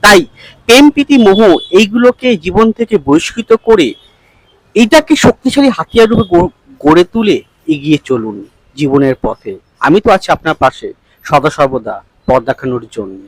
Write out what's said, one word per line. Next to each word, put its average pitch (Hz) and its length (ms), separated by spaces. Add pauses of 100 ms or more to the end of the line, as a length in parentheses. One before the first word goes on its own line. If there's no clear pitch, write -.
তাই 202 240 (420)
প্রেম, 277 240
প্রীতি, 285 280
মোহ 202 400 (120)
এইগুলোকে 233 640
জীবন 185 360
থেকে 220 260
বহিষ্কৃত 151 540
করে 202 420 (800)
এটাকে 294 420
শক্তিশালী - 520
হাতিয়ার 220 400
রূপে 214 280
গ-, - 120 (320)
গড়ে 160 240
তুলে 208 380 (240)
এগিয়ে 147 380
চলুন 110 400 (320)
জীবনের 139 460
পথে। 101 360 (220)
আমি 160 200
তো 240 100
আছি 185 220
আপনার 160 220
পাশে - 380 (300)
সদা 147 280
সর্বদা। 123 520 (240)
পথ 127 160
দেখানোর 123 480
জন্য। 95 380